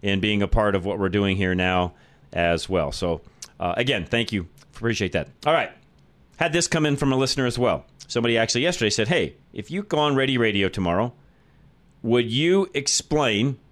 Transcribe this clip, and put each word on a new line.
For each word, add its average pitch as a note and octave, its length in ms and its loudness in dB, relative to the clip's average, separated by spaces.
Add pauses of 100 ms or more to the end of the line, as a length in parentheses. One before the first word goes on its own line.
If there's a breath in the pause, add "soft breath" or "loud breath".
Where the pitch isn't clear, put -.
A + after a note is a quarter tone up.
in G2 180 0
being G#2 220 0
a G2+ 80 0
part G#2 260 2
of F2+ 80 0
what F#2+ 160 -4
we're G2 80 0
doing G2 300 2
here F#2 180 0
now F#2 380 2 (400 soft breath)
as E2+ 340 0
well. D#2+ 240 0
So, E2 300 -4 (360 loud breath)
uh, F2+ 200 -4
again, B2 260 0
thank A2+ 300 -2
you. F2+ 160 -4 (260)
Appreciate G#2+ 380 -2
that. D#2+ 160 -2 (160)
All D3+ 80 2
right. C3 180 0 (640)
Had E3 160 0
this E3+ 160 0
come D#3+ 180 0
in C#3+ 120 0
from C3+ 160 0
a C3 40 2
listener C3 280 0
as A#2+ 120 -2
well. A2 280 0 (220)
Somebody A#2 300 0
actually A2+ 260 0
yesterday E3 260 0
said, A2 180 0
"Hey, A#2 280 0 (180)
if - 180 -10
you F#3+ 120 -6
go E3+ 160 -2
on D3 160 2
Ready C3+ 220 2
Radio G2+ 300 2
tomorrow, F#2 460 0 (920 soft breath)
would A#2 280 2
you F3 420 2
explain C3+ 840 0 (140)